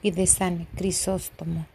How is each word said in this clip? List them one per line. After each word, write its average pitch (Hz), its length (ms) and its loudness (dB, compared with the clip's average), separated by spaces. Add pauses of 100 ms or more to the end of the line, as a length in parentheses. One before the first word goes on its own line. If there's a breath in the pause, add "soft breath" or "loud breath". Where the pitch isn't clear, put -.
y 208 120 4
de 180 140 2
San 175 500 2
Crisóstomo 175 1000 -2